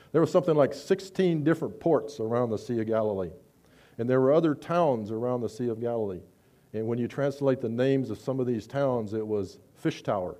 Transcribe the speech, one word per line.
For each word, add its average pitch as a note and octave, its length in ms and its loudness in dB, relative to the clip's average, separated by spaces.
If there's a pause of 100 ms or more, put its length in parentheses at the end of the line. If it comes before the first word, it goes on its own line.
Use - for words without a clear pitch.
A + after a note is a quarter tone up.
(120)
There D#3+ 100 2
was D#3+ 100 2
something F3 220 4
like C#3+ 180 4
sixteen F#3 720 0
different D#3 360 0
ports - 400 0
around A#2 320 0
the G#2 80 -2
Sea A#2 200 -4
of A2 60 -2
Galilee. G#2+ 460 0 (680)
And A#2 100 -4
there C3 140 4
were C3 100 6
other D#3+ 220 4
towns C#3 560 0
around A#2+ 320 -2
the G#2+ 80 -4
Sea A#2+ 200 -4
of A2+ 120 -4
Galilee. A2 380 -4 (540)
And A2 120 -4
when A#2+ 140 -2
you A#2+ 80 -2
translate C#3 520 0
the A#2 100 -2
names B2+ 420 2
of G2+ 80 -8
some C3+ 200 -4
of B2+ 60 0
these A#2 220 -2
towns, B2 480 -2
it A2 100 -4
was G#2 320 -2 (160)
fish - 300 -4
tower F#2 360 -2